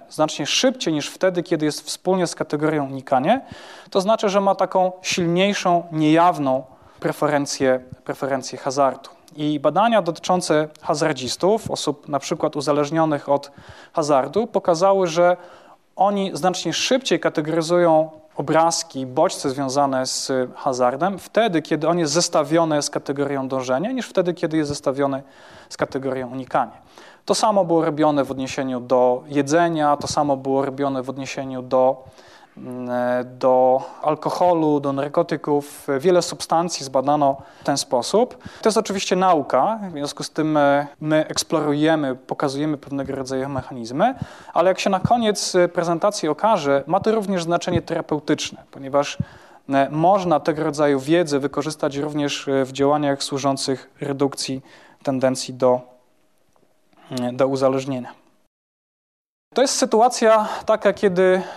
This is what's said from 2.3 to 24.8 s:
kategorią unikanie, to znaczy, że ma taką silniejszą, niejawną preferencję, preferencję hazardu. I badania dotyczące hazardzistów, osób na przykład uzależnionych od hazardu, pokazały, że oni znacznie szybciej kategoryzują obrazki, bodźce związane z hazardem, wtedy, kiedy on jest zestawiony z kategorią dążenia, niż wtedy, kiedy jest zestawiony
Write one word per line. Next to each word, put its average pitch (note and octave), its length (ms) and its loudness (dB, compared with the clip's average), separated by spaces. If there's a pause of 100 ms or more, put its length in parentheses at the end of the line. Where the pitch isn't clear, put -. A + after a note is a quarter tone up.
kategorią D3+ 500 -2
unikanie, C3+ 560 0 (480)
to G3 120 0
znaczy, G#3+ 280 0
że G3 120 2
ma G3 140 2
taką F#3 360 0 (100)
silniejszą, F3+ 880 0
niejawną D#3 720 4 (360)
preferencję, C#3+ 800 0 (240)
preferencję C3+ 560 -6
hazardu. C3 500 -2 (260)
I D3+ 240 -2
badania G3 420 2
dotyczące E3 640 0 (140)
hazardzistów, D#3 880 -2
osób - 380 -6
na C#3+ 100 -2
przykład D#3 360 -4
uzależnionych D3 760 0
od C#3 220 0 (420)
hazardu, D3 540 0
pokazały, F#3+ 600 2
że F3 300 4 (580)
oni G3 380 0
znacznie E3+ 400 -2
szybciej B3+ 460 0
kategoryzują D#3+ 1000 2 (140)
obrazki, D#3 720 0
bodźce D3+ 440 0
związane C3 560 0
z - 260 -6 (240)
hazardem, C3+ 640 0
wtedy, G3+ 420 0
kiedy D#3 260 -2
on F3 120 2
jest D3+ 140 0
zestawiony D#3+ 680 2
z - 80 -6
kategorią C#3 580 -4
dążenia, C3 440 -2
niż B3+ 160 -6
wtedy, F3+ 260 0
kiedy D#3+ 240 -4
jest D3 120 0
zestawiony C#3 540 -2 (460)